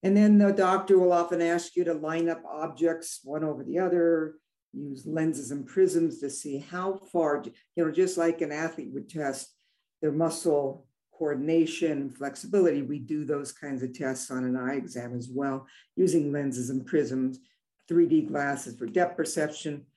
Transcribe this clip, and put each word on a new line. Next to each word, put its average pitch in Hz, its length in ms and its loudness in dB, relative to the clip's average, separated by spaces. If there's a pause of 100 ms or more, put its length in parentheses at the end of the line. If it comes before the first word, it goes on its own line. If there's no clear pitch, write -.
And 196 140 4
then 208 220 8
the 202 120 6
doctor 185 480 4
will 180 140 6
often 170 300 2
ask 170 340 0
you 175 80 0
to 165 80 0
line 160 380 -2
up 160 160 -6
objects 160 760 -4
one 151 220 -6
over 151 180 -4
the 143 160 -4
other, 170 580 2 (360)
use 139 340 -12
lenses 156 440 -2
and 143 160 -8
prisms 170 540 2
to 139 100 -6
see 139 280 -8
how 185 420 -6 (120)
far, 147 300 0 (340)
you 170 80 2
know, 156 60 0
just 180 260 2
like 165 240 0
an 147 120 -2
athlete 156 400 -8
would 135 180 -10
test 139 440 -6 (460)
their 151 120 2
muscle 151 760 0 (260)
coordination 156 800 0
and 139 240 -6
flexibility, 170 640 0
we 143 180 -6
do 151 280 -6
those 143 260 -4
kinds 135 300 -8
of 127 100 -6
tests 131 380 -6
on 127 140 -4
an 127 120 -2
eye 127 200 -4
exam 120 380 -8
as 120 160 -8
well, 135 360 -4 (300)
using 170 360 2
lenses 131 380 -4
and 131 160 -4
prisms, 131 520 -2 (480)
three 170 200 4
D 156 160 4
glasses 139 560 -4
for 123 80 -6
depth 175 320 0
perception. 151 680 -4 (120)